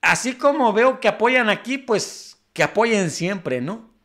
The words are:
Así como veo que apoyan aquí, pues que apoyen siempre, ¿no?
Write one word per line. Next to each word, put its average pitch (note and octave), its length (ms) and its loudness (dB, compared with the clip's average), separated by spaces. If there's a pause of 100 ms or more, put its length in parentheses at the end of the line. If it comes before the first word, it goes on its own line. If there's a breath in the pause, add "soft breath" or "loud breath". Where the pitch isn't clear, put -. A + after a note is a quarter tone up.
Así F3 320 0
como C#4 400 2
veo B3+ 260 2
que - 80 0
apoyan A#3 420 2
aquí, A#3 280 -2
pues - 600 -4 (140)
que E3 120 0
apoyen G#3 460 0
siempre, E3 520 -6
¿no? G3+ 280 -10 (160)